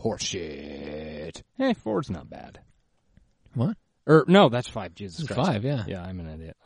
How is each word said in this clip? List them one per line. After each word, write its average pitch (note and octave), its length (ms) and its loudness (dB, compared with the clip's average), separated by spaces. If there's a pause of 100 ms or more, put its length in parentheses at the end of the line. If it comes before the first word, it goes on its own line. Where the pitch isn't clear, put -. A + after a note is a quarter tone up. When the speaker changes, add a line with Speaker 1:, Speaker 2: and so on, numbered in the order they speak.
Speaker 1:
horseshit. D#2 1400 -8 (160)
Hey, C4 160 2
four's - 360 -2
not D#2 200 -6
bad. - 300 -16 (920)
Speaker 2:
What? C3+ 240 -2 (300)
Speaker 1:
Or, D3+ 200 8
no, F3+ 220 10
that's B2 180 -2
five. F2 280 -8
Jesus F#3+ 240 -12
Speaker 2:
It's D#3 120 -4
Speaker 1:
Christ. B2+ 200 2
Speaker 2:
five, G#2+ 120 0
yeah. C3+ 240 -2
Speaker 1:
Yeah, F#2 140 -6
I'm F#2 180 -8
an E2 100 -10
idiot. D#2+ 360 -14